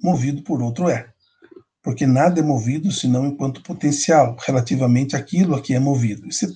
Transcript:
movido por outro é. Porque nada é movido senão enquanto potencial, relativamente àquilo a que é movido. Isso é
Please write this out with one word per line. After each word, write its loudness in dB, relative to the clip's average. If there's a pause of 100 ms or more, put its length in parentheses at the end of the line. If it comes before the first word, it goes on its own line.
movido 0
por -4
outro -2
é. -4 (760)
Porque -2
nada 4
é 2
movido -2
senão 0
enquanto -6
potencial, 2
relativamente 0
àquilo 0
a -2
que -4
é 2
movido. 0
Isso -4
é -2